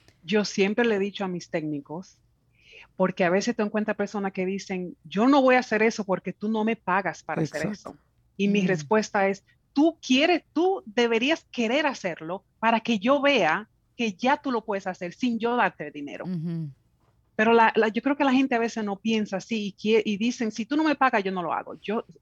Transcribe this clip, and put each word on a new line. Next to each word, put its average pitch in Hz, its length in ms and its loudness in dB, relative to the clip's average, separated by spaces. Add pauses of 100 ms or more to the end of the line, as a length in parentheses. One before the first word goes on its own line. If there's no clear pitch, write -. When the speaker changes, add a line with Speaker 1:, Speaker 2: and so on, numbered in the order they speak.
(220)
Speaker 1:
Yo 196 240 0
siempre 208 400 2
le 220 120 2
he - 20 -2
dicho 196 260 -4
a - 20 -4
mis 180 220 -8
técnicos, 151 680 -8 (760)
porque 185 280 0
a 170 80 4
veces 208 240 0
te 220 80 -2
encuentras 208 340 -2
personas 202 360 -4
que 185 120 -4
dicen, 185 580 -6
"Yo 190 240 0
no 285 140 6
voy 254 140 6
a 254 40 4
hacer 214 220 0
eso 220 240 0
porque 180 260 -4
tú - 160 -8
no 220 160 0
me 226 120 0
pagas 185 480 -4
para 160 180 -4
hacer 151 220 -4
Speaker 2:
Exacto. 202 280 -8
Speaker 1:
eso". - 80 -20 (380)
Y 202 120 2
mi 202 140 4
Speaker 3:
Mm. 180 40 2
Speaker 1:
respuesta 196 600 0
es, 196 160 -4 (300)
"Tú 320 320 2
quieres, 302 380 2 (100)
tú 370 320 0
deberías 233 640 0
querer 254 360 0
hacerlo 180 580 -6 (140)
para 226 220 2
que 226 180 0
yo 262 220 2
vea 214 460 2 (300)
que 226 160 -2
ya 262 240 0
tú 285 140 -6
lo 226 120 -2
puedes 196 220 -6
hacer 180 280 -8
sin 233 260 -2
yo 233 160 0
darte 175 360 -2
dinero". 143 340 -12
Speaker 3:
Ujú. 165 440 -6 (680)
Speaker 1:
Pero 220 180 4
la, 226 220 6
la, 214 120 4
yo 220 160 -4
creo 277 120 0
que 294 80 -2
la 269 100 4
gente 262 200 2
a 233 60 0
veces 226 240 -2
no 202 160 -4
piensa 214 380 -2
así 208 300 -4
y 185 60 -8
quie-, 214 320 2
y 208 120 -2
dicen, 226 340 -2
"Si 220 160 -6
tú 294 100 -2
no 311 60 2
me 302 120 2
pagas, 247 280 2
yo 190 80 -2
no 185 100 -4
lo 160 100 -4
hago". - 300 -6
Yo, - 240 -4 (160)